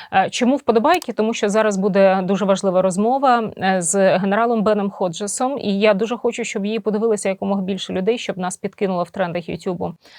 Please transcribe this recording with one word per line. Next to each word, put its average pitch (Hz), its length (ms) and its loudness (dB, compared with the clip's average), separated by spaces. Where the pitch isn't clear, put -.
Е, 190 160 2
чому 254 260 2
вподобайки? 254 580 0
Тому 220 200 0
що 220 160 -2
зараз 214 280 2
буде 190 460 4
дуже 196 220 0
важлива 190 360 2
розмова, 226 760 2
е, 190 240 0
з 185 360 2
генералом 214 460 0
Беном 208 260 2
Ходжесом, 202 720 -4
і 196 200 -2
я 214 140 6
дуже 220 240 -2
хочу, 240 260 -4
щоб 202 220 -6
її 220 140 -2
подивилися 214 500 0
якомога 196 320 -2
більше 185 320 -6
людей, 190 240 0
щоб 190 200 -8
нас 180 200 -6
підкинуло 185 460 -4
в 175 80 -12
трендах 175 380 -4
Ютубу. 175 440 -6